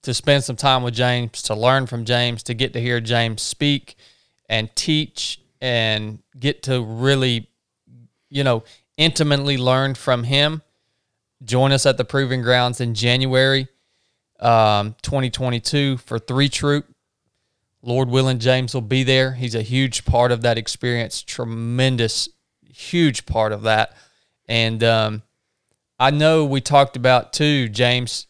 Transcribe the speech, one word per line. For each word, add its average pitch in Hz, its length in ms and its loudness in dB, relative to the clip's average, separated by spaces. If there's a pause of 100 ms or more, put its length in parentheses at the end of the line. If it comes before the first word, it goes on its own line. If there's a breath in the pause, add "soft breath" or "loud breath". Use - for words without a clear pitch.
to 127 120 -6
spend 143 300 2
some 127 120 -8
time 131 260 2
with 120 120 -4
James, 123 480 -2
to 110 120 -4
learn 127 320 2
from 117 200 -8
James, 120 380 -2
to 120 100 -6
get 117 180 -4
to 117 80 -4
hear 120 200 -2
James 113 420 -2
speak - 540 -4 (520 soft breath)
and 110 260 -4
teach - 680 -4 (180)
and 110 600 -2 (180)
get 139 240 -4
to 127 200 -2
really, 120 680 0 (800)
you 139 140 -4
know, 120 200 0 (320 soft breath)
intimately 143 640 0
learn 131 360 2
from 123 300 -2
him, 147 380 0 (800)
join 127 280 2
us 135 140 2
at 135 140 4
the 117 60 0
Proving 131 360 -2
Grounds 123 400 0
in 120 140 -2
January, 131 760 2 (720)
um, 107 600 4
twenty 131 260 -2
twenty-two 127 720 -2
for 120 200 -8
Three 135 300 0
Troop. 143 380 -2 (1000)
Lord 131 220 0
willing, 131 300 2
James 127 340 0
will 131 80 -4
be 131 220 -2
there. 131 300 2
He's 123 220 -6
a 113 60 -2
huge 123 460 -2
part 123 260 2
of 117 80 -2
that 117 160 2
experience, 117 680 -6
tremendous, 117 1080 -2 (360)
huge - 600 -2
part 110 260 0
of 104 120 -8
that. 110 300 2 (540 soft breath)
And, 113 340 0
um, 110 400 2 (800)
I 131 100 4
know 156 360 4
we 135 160 0
talked 139 340 2
about 127 380 2
too, 147 340 2
James, 123 600 -2